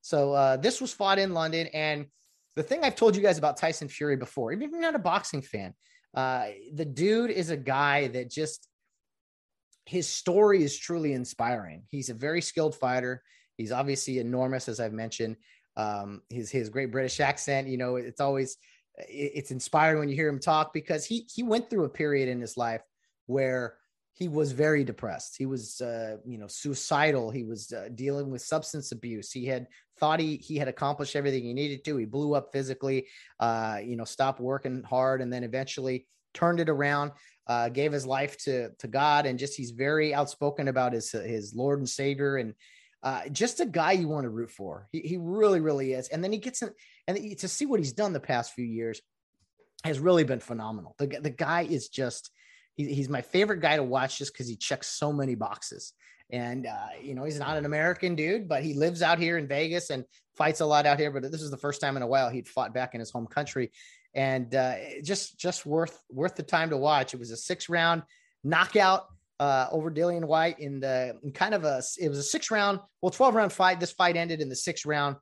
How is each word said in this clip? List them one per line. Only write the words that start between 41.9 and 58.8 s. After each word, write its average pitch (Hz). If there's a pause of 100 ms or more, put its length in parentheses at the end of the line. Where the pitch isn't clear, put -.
and, 113 (500)
uh, 127
just 208
a 339
guy 170
you 180
wanna 143
root 117
for. 98
He, 160
he 170
really, 185
really 139
is. 127
And 160
then 196
he 220
gets 254
in, 214 (360)
and 190
he, 208
to 190
see 285
what 254
he's 139
done 202
the 151
past 123
few 123
years 113 (840)
has 151
really 170
been 123
phenomenal. 110
The, 143 (140)
the 147
guy 160
is 151
just, - (440)
he, 143
he's 139
my 143
favorite 196
guy 151
to 143
watch 131
just 139
'cause 127
he 113
checks -
so 147
many 139
boxes. - (380)
And, 123
uh, 107 (140)
you 135
know, 127
he's 151
not 147
an 147
American 165
dude, 180
but 143
he 160
lives 165